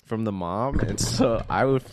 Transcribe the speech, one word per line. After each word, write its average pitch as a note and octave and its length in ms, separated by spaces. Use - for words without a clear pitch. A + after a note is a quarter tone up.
from A2+ 200
the G#2+ 60
mom. G2+ 500
And - 180
so - 500
I G#2 160
would, C3+ 280